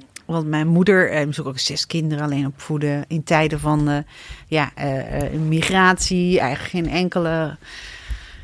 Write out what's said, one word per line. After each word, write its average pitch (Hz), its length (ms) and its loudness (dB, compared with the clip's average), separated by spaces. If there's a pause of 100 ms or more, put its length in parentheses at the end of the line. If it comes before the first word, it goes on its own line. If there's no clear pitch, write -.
(240)
want 165 220 -2
mijn 156 220 0
moeder, 180 420 6
eh, 147 220 0
ze 151 120 -6
ook 131 140 -6
zes - 280 -4
kinderen 156 380 -2
alleen 143 220 0
opvoeden 143 600 -2
in 165 160 -2
tijden 156 360 2
van, 151 280 2
eh, 147 80 2 (520)
ja, 151 260 0
eh, 139 500 -4
eh, - 160 -4
migratie. 180 1000 2
Eigenlijk 135 300 -2 (160)
geen - 100 -2
enkele 165 600 0 (880)